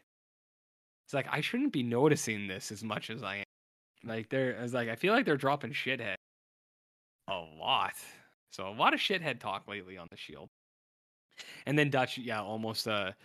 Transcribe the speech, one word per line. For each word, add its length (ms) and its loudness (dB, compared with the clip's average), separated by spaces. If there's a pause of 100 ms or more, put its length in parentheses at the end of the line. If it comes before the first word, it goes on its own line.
(1080)
it's 80 -6
like, 160 0
I 100 2
shouldn't 320 0
be 100 0
noticing 680 4
this 220 -6
as 140 -10
much 260 -4
as 120 -8
I 140 -4
am. 80 -4 (600)
Like, 240 -6
they're, 300 0
I 40 -6
was 120 -4
like, 160 0
I 40 -2
feel 200 2
like 100 4
they're 140 4
dropping 340 2
shithead 440 -2 (1120)
a 100 -2
lot. 560 0 (580)
So 160 -8
a 40 -8
lot 220 4
of 60 0
shithead 400 -2
talk 280 -6
lately 300 -8
on 120 -12
the 80 -20
Shield. 300 -14 (1160)
And 120 4
then 120 8
Dutch, 280 2
yeah, 240 -2
almost, 460 -4
uh, 240 0 (120)